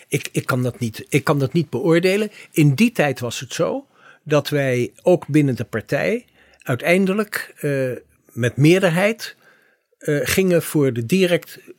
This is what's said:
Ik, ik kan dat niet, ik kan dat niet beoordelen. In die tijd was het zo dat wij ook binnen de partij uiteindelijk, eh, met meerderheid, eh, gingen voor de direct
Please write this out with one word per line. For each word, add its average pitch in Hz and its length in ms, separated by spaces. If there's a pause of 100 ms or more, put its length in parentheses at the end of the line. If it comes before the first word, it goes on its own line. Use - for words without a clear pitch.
Ik, - 240
ik - 140
kan 127 160
dat 123 160
niet, 117 300
ik - 160
kan 151 140
dat 135 140
niet 165 180
beoordelen. 175 600 (200)
In 147 240
die 226 180
tijd 143 280
was 120 200
het - 120
zo 247 340 (360)
dat 147 260
wij 131 440 (100)
ook 180 240
binnen 139 300
de 113 80
partij 165 600 (360)
uiteindelijk, 185 960
eh, 135 340 (420)
met 117 240
meerderheid, 185 800 (640)
eh, 147 240
gingen 180 400
voor 135 300
de 117 140
direct 175 520 (200)